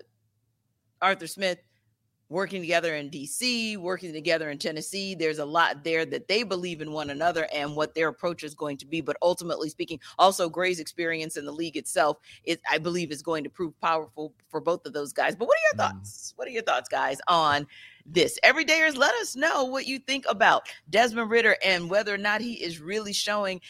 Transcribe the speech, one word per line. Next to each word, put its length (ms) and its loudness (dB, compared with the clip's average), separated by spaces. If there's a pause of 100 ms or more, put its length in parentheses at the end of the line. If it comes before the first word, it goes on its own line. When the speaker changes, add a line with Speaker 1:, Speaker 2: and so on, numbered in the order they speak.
(1000)
Speaker 1:
Arthur 260 0
Smith, 300 -2 (720)
working 320 -4
together 340 0
in 140 -6
D 180 -10
C, 500 -2
working 340 -6
together 380 0
in 80 -6
Tennessee, 560 -6
there's 240 -2
a 80 -4
lot 380 2
there 200 0
that 240 -6
they 140 2
believe 400 -4
in 100 -8
one 200 -6
another 420 0
and 220 -4
what 180 -2
their 140 2
approach 360 -4
is 120 -12
going 220 -6
to 100 -18
be. 140 -4
But 200 -4
ultimately 480 0
speaking, 300 -8 (180)
also 320 4
Gray's 300 -2
experience 580 -6
in 80 -6
the 60 -8
league 260 -6
itself, 400 2 (260)
it, 240 -2
I 120 2
believe, 320 -2
is 100 -8
going 220 -2
to 80 -10
prove 300 -8
powerful 520 -4 (160)
for 120 -6
both 260 -2
of 60 -10
those 200 -6
guys. 220 2
But 120 -4
what 100 6
are 100 2
your 180 2
Speaker 2:
Mm. 60 -2
Speaker 1:
thoughts? 440 -14
What 120 -10
are 40 -10
your 120 -4
thoughts, 260 0
guys, 380 0
on 400 4 (360)
this? 400 2
Everydayers, 540 4
let 180 4
us 200 -4
know 300 2
what 200 -4
you 140 -4
think 280 -4
about 400 4 (220)
Desmond 400 4
Ridder 340 6
and 240 2
whether 280 0
or 20 -2
not 240 0
he 120 -6
is 260 -8
really 340 -6
showing 560 -2